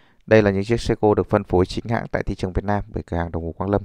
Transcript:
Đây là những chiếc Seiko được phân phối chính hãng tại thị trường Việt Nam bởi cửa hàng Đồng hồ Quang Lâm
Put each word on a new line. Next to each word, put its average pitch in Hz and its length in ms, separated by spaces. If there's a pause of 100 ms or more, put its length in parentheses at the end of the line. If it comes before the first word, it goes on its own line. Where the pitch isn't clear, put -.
(260)
Đây 110 160
là 101 80
những 98 140
chiếc 117 160
Seiko 107 340
được - 160
phân 104 140
phối 90 220
chính - 220
hãng 113 200
tại - 140
thị 101 120
trường 92 180
Việt 92 120
Nam 101 240
bởi 92 140
cửa - 140
hàng 85 160
Đồng 82 120
hồ 80 80
Quang 95 180
Lâm 98 140